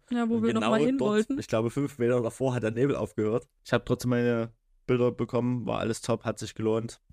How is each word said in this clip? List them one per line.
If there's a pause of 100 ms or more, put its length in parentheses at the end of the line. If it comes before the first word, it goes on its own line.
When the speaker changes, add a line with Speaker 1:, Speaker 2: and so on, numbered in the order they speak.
Speaker 1:
Ja,
wo
Speaker 2:
Und
Speaker 1:
wir
noch
Speaker 2:
genau
Speaker 1:
mal
hin
Speaker 2:
dort,
Speaker 1:
wollten.
Speaker 2:
ich
glaube,
fünf
Meter
davor
hat
der
Nebel
aufgehört. (180)
Ich
hab
trotzdem
meine (340)
Bilder
bekommen,
war
alles
top,
hat
sich
gelohnt. (120)